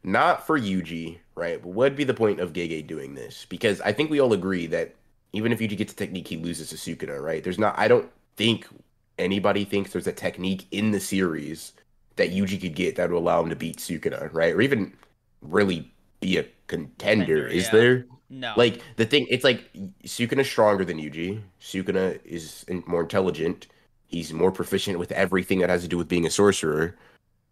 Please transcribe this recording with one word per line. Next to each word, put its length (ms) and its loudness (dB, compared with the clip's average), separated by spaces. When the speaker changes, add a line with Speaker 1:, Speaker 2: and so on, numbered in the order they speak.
Speaker 1:
not 440 2
for 120 2
Yuji, 600 -4
right, 280 -6
but 60 -14
what 160 2
would 120 2
be 80 -2
the 100 0
point 260 2
of 120 -4
Gege 340 -4
doing 280 -10
this? 340 -14
Because 340 0
I 100 2
think 180 0
we 100 2
all 120 6
agree 340 0
that 280 -2
even 200 0
if 80 -2
Yuji 160 -2
gets 160 -4
a 40 -18
technique, 320 -8
he 80 -6
loses 340 -8
to 60 -12
Sukuna, 460 -8
right? 200 -4
There's 160 -4
not, 200 2
I 100 4
don't 220 4
think 300 2
anybody 460 2
thinks 280 -2
there's 140 -4
a 60 -2
technique 600 -4
in 180 0
the 100 0
series 720 -2
that 160 4
Yuji 280 0
could 140 -6
get 220 -2
that 140 0
would 60 0
allow 260 2
him 80 -2
to 60 -6
beat 220 -8
Sukuna, 540 -6
right? 220 2
Or 60 2
even 320 0
really 480 0
be 180 2
a 80 -2
contender, 600 0
Speaker 2:
Contender, 200 2
Speaker 1:
is 180 0
Speaker 2:
yeah. 60 -2
Speaker 1:
there? 360 6
Speaker 2:
No. 240 -8
Speaker 1:
Like, 260 4
the 80 4
thing, 240 2
it's 160 0
like, 260 2
Sukuna's 440 0
stronger 360 4
than 140 -4
Yuji. 420 -6
Sukuna 640 -2
is 440 -12
in-, 180 -6
more 160 0
intelligent. 640 -2
He's 260 -8
more 200 2
proficient 460 -2
with 140 -6
everything 480 2
that 80 4
has 140 2
to 60 -8
do 100 -2
with 100 -4
being 180 2
a 40 0
sorcerer. 680 2